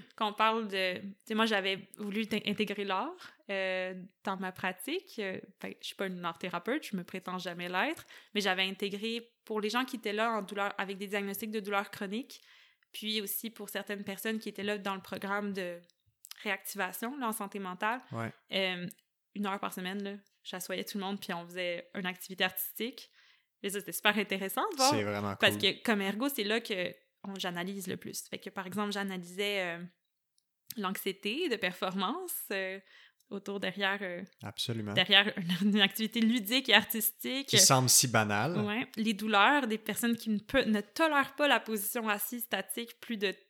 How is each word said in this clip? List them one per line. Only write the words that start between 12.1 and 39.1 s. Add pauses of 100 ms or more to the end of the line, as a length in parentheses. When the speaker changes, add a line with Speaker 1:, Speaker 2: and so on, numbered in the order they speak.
Speaker 1:
puis
aussi
pour
certaines
personnes
qui
étaient
là
dans
le
programme
de (640)
réactivation,
là,
en
santé
mentale. (120)
Speaker 2:
Ouais. (220)
Speaker 1:
Euh, (480)
une
heure
par
semaine,
là, (300)
j'assoyais
tout
le
monde,
puis
on
faisait
une
activité
artistique. (500)
Et
ça,
c'était
super
intéressant
de
voir.
Speaker 2:
C'est
vraiment
Speaker 1:
Parce
Speaker 2:
cool.
Speaker 1:
que
comme
ergo,
c'est
là
que (300)
on,
j'analyse
le
plus.
Fait
que,
par
exemple,
j'analysais,
euh, (920)
l'anxiété
de
performance, (180)
euh, (500)
autour
derrière,
euh, (180)
Speaker 2:
Absolument.
Speaker 1:
derrière
une,
<laughs>
une
activité
ludique
et
artistique.
Speaker 2:
Qui
semble
si
banale.
Speaker 1:
Ouais.
Les